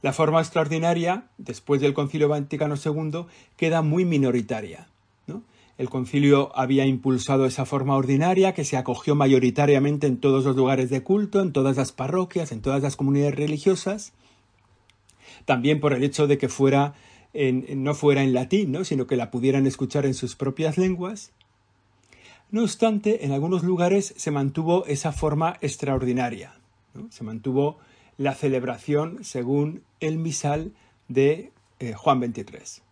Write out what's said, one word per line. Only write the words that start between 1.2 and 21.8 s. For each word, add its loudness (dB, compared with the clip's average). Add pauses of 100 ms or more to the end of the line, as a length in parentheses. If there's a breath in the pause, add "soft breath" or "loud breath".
después -2
del 2
Concilio 0
Vaticano -2
segundo, -6 (280 loud breath)
queda 0
muy 2
minoritaria, -2 (360)
¿no? -10 (380 soft breath)
El -4
concilio 2
había 2
impulsado 0
esa -4
forma -2
ordinaria 2
que -4
se -4
acogió -2
mayoritariamente 4
en 0
todos 2
los 2
lugares 2
de -2
culto, 2
en 0
todas 2
las -2
parroquias, -4
en -8
todas -2
las -4
comunidades 2
religiosas, -2 (1300 loud breath)
también 2
por 2
el 0
hecho 0
de 4
que -2
fuera 2 (400 soft breath)
en, -2
no -2
fuera 4
en 2
latín, 0
¿no? -2
Sino -2
que 0
la -4
pudieran 2
escuchar -2
en 0
sus -8
propias -4
lenguas. -2 (1200 soft breath)